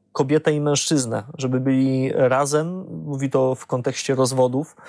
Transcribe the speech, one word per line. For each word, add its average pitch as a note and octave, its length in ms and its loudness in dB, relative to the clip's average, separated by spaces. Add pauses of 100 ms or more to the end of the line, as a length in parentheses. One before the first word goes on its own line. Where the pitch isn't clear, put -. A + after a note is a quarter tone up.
(120)
kobietę D3+ 400 2
i D3 80 0
mężczyznę, C#3+ 600 0 (160)
żeby B2+ 220 -2
byli C3 520 2
razem", D3 720 0 (200)
mówi C#3 260 -4
to C3 240 2
w - 120 -10
kontekście C3 480 -2
rozwodów, B2+ 600 0 (120)